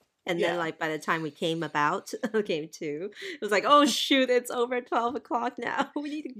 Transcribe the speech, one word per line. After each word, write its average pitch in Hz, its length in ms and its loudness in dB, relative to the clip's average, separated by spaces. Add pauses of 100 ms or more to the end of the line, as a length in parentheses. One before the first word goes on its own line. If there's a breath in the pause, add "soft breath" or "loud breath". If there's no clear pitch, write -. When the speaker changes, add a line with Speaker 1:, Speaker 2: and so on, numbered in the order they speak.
(260)
Speaker 1:
And 175 180 -2
then, 175 140 0
Speaker 2:
Yeah. - 0 -
Speaker 1:
like, 160 220 -4
by 160 100 -2
the 156 100 -4
time 165 220 -2
we 156 100 -6
came 165 320 -4
about, 151 480 0 (120)
<laughs> 220 220 0
came 160 240 -4
to, 160 420 -8 (100)
it 381 200 -10
was 202 100 -2
like, 202 160 2
"Oh, 285 180 8
Speaker 2:
<laughs> - 20 6
Speaker 1:
shoot, 262 420 2
it's 247 220 2
over 247 300 -2
twelve 247 340 0
o'clock 247 420 -4
now. - 360 -4
<laughs> - 20 -6
We 294 140 -6
need 302 140 -8
to 254 160 -10